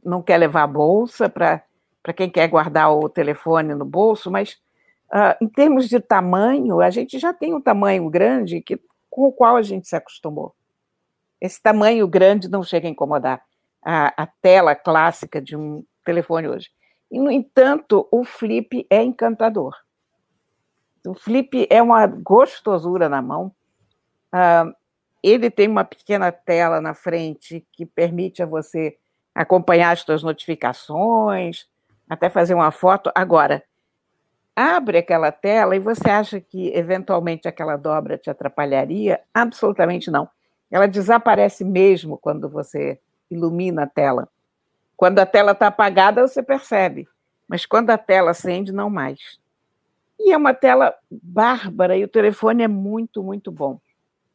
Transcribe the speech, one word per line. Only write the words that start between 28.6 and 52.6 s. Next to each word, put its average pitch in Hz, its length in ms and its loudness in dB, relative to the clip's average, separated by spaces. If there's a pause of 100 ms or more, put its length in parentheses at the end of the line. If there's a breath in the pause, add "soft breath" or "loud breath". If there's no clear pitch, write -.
acompanhar 175 560 4
as 170 100 -2
suas 151 220 -4
notificações, 170 1400 -4 (420)
até 170 220 -2
fazer 175 240 0
uma 170 160 2
foto. 190 440 0
Agora, 165 480 2 (920)
abre 262 440 0
aquela 165 320 0
tela 196 460 0
e - 20 0
você 208 300 -2
acha 208 320 -2
que, 185 340 -10
eventualmente, 175 760 -4
aquela 156 280 -8
dobra 151 400 -4
te - 140 -10
atrapalharia? 143 920 -4 (140)
Absolutamente 196 760 -2
não. 151 180 -2 (420)
Ela 190 160 2
desaparece 208 800 2
mesmo 185 520 2
quando 151 320 -6
você 143 500 -8 (320)
ilumina 170 520 -4
a 143 40 -4
tela. 135 420 -2 (680)
Quando 190 220 2
a 190 80 6
tela 202 280 4
tá 208 120 2
apagada, 202 600 4
você 262 160 -4
percebe. 196 640 -4 (400)
Mas - 180 -8
quando 226 240 2
a 220 80 2
tela 185 320 2
acende, 185 420 -6
não 202 160 -6
mais. 139 500 -10 (800)
E 415 140 4
é 320 40 4
uma 294 180 2
tela 262 400 2 (160)
bárbara 185 840 -2
e 196 80 -2
o 202 40 -6
telefone 220 540 0